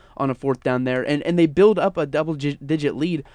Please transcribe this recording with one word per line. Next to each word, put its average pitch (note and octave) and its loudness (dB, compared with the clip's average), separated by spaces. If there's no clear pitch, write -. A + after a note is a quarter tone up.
on C3+ -2
a B2+ -4
fourth C3+ -4
down B2+ 0
there. B2+ 0
And, D3 -2
and F3 0
they E3 6
build F3+ 4
up F3+ 0
a D#3 -2
double-digit D3 -2
lead, D#3 -4